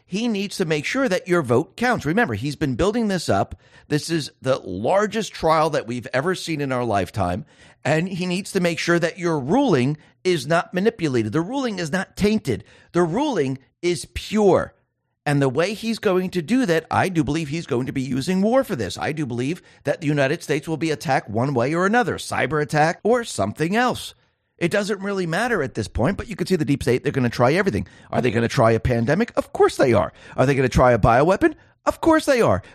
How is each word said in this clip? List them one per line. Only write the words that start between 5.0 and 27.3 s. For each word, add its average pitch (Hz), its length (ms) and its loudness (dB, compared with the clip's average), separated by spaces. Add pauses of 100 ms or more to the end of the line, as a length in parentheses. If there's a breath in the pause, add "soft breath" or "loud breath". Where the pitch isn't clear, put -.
trial 160 380 2
that 120 180 -2
we've 120 260 -6
ever 165 220 0
seen 160 240 -6
in 139 100 -4
our 123 140 -2
lifetime. 95 600 -2 (380 soft breath)
And 160 240 0
he 180 180 -4
needs 180 260 -4
to 190 80 0
make 170 180 0
sure 170 220 2
that 170 180 -4
your 170 220 -2
ruling 151 560 2 (260 soft breath)
is 165 240 0
not 165 260 0
manipulated. 160 600 0
The 151 80 0
ruling 226 400 -4
is 165 100 -6
not 185 260 -6
tainted. 202 460 0 (300 soft breath)
The 170 100 2
ruling 170 560 -2 (240 soft breath)
is 175 320 -2
pure. 196 580 2 (540)
And 143 160 2
the 139 60 4
way 165 260 -2
he's 220 240 -4
going 185 320 0
to 180 120 -4
do 240 240 2
that, 160 260 2
I 127 160 2
do 160 160 0
believe 147 240 -2
he's 165 180 -6
going 127 200 -2
to - 60 -6
be 135 100 -2
using 135 380 -2
war 233 220 2
for 214 140 -6
this. 95 200 -4
I 107 140 -4
do 156 160 -4
believe 127 360 -4 (200 soft breath)
that - 180 -4
the 139 60 -6
United 143 380 0
States 147 240 -4
will 160 80 -4
be 156 160 -2
attacked 143 360 -2
one 117 260 -2
way 127 200 0
or 180 120 0
another, 202 320 0
cyber 131 440 -4
attack 151 400 0
or 233 220 2
something 151 500 -4
else. 233 400 -2 (420)
It 170 160 -2
doesn't 202 280 -2
really 196 240 -4
matter 190 380 -2
at 127 120 -6
this 104 120 -4
point, 156 300 0
but 208 100 -12
you 208 80 -10
can - 140 -4
see 185 80 2
the 151 80 0
deep 143 180 0
state, 123 220 2
they're 139 80 -2
gonna 123 180 0